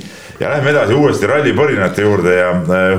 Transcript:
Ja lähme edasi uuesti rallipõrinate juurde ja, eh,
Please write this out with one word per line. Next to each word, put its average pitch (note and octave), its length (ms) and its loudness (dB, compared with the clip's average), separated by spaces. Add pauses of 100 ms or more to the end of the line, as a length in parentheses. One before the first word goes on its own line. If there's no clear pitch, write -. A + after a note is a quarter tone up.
(400)
Ja - 140 -2
lähme C#3+ 160 0
edasi A#2+ 240 2
uuesti A2+ 320 2
rallipõrinate A#2 760 0
juurde F#2 360 2
ja, F2+ 140 2
eh, F#2 460 0